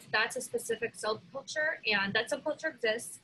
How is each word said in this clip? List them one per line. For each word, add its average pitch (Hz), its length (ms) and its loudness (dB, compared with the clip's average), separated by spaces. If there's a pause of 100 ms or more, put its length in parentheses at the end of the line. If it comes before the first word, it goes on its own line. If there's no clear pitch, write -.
(120)
that's 226 240 2
a 247 60 -4
specific 226 540 -2
subculture, 269 800 -2 (100)
and 196 260 4
that 233 160 2
subculture 294 440 -2
exists, - 500 0